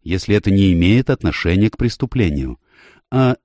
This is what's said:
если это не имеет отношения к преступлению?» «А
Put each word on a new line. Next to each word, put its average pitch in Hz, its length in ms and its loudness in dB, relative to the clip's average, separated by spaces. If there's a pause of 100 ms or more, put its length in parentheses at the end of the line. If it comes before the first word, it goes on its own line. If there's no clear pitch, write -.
если 95 320 -2
это 104 160 0
не 98 220 4
имеет 95 360 2
отношения 95 600 0
к - 80 -12
преступлению?» 90 800 -4 (500)
«А 127 360 0